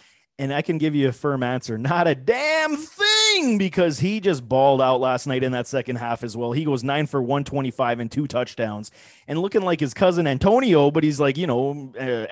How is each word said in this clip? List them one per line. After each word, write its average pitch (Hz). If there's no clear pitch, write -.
And 139
I 147
can 160
give 156
you 139
a 123
firm 139
answer. 120
Not 175
a 151
damn 294
thing, 392
because 175
he 202
just 165
balled 135
out 131
last 127
night 131
in 127
that 120
second 127
half 117
as 110
well. 120
He 151
goes 135
nine 143
for 139
one 139
twenty-five 127
and 117
two 147
touchdowns, 110
and 151
looking 202
like 175
his 139
cousin 175
Antonio, 170
but 156
he's 147
like, 139
you 175
know, 135
uh, 120